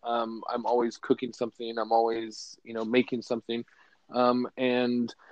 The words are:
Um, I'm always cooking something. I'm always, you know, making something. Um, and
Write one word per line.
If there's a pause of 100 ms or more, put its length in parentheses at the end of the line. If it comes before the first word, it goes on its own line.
Um, (100)
I'm
always
cooking
something.
I'm
always,
you
know,
making
something. (480)
Um,
and (180)